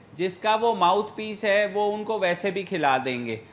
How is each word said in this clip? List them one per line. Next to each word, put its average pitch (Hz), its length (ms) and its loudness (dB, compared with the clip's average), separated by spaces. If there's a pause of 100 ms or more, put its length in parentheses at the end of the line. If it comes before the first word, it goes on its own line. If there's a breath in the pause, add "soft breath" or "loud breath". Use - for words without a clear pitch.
(140)
जिसका 185 420 0
वो 226 180 2
mouthpiece 208 680 0
है, 208 240 2
वो 208 180 -2
उनको 208 320 -4
वैसे 185 320 0
भी 190 140 -6
खिला 143 340 2
देंगे। 120 420 -4 (120)